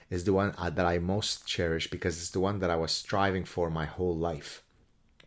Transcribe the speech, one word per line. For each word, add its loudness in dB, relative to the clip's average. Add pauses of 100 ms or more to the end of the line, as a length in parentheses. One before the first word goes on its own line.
(100)
is -2
the 6
one, 4
uh, -2
that 2
I 4
most -2
cherish 0
because -2
it's -8
the 2
one -2
that 0
I 2
was 0
striving 0
for -2
my -2
whole -2
life." -4 (640)